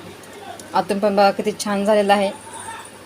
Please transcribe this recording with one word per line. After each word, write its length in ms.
आतून 240
पण 180
बघा 140
किती 220
छान 200
झालेला 300
आहे. 160